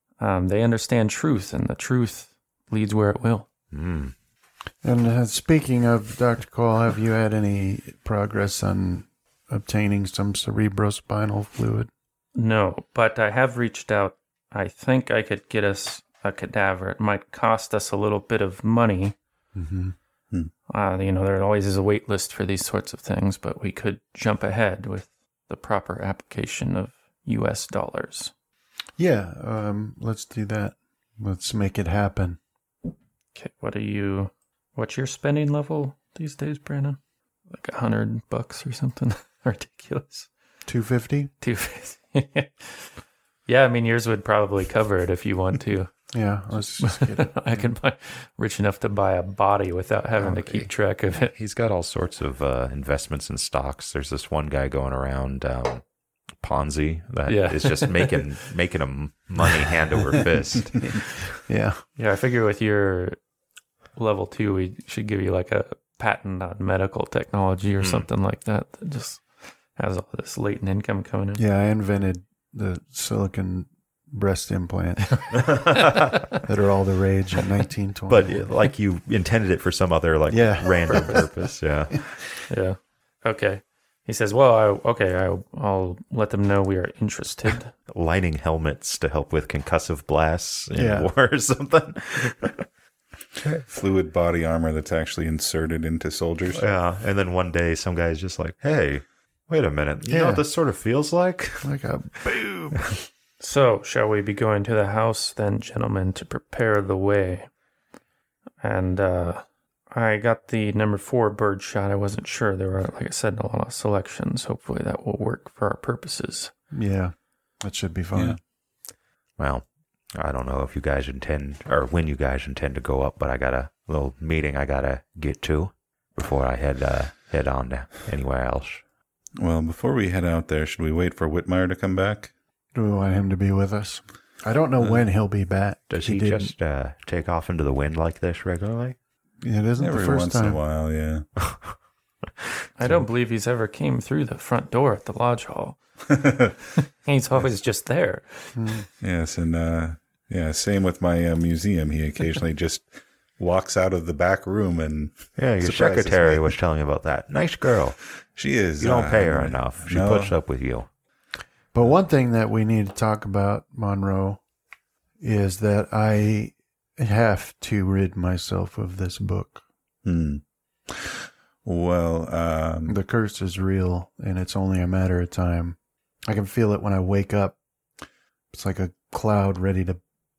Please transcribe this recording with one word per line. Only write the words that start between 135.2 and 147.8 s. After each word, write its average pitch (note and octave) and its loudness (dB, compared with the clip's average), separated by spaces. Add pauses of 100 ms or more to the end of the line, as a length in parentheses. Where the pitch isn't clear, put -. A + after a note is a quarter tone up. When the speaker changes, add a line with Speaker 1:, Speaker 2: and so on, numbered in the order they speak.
Speaker 3:
be G2+ 2
back. G2 0 (100)
Speaker 2:
Does - -2
Speaker 3:
He A2+ 0
Speaker 2:
he G2 0
Speaker 3:
didn't. G#2 2
Speaker 2:
just, - -6
uh, C#2 -2 (180)
take E2+ -4
off E2+ -2
into E2 0
the C#2 2
wind D2 0
like E2 -2
this F2 -4
regularly? A2 -4 (480)
Speaker 3:
Yeah, G#2+ 0
it G#2 2
isn't B2 2
Speaker 4:
Every D3+ 0
Speaker 3:
the F#2 0
first F2 2
Speaker 4:
once F2 -2
Speaker 3:
time. A2 4
Speaker 4:
in G#2 2
a - 0
while, D#2 0
yeah. D#2 -2 (140)
Speaker 2:
<laughs> - -10
Speaker 1:
I A#2+ 0
don't D3 4
believe A#2 0
he's A2 -2
ever A#2 0
came C3 -2
through C#3+ -2
the - -6
front - -2
door B2 4
at - -6
the - -10
lodge A#2+ 0
hall. - -10 (280)
Speaker 4:
<laughs> - 2
Speaker 1:
He's C3+ 2
always B2+ 2
just - -2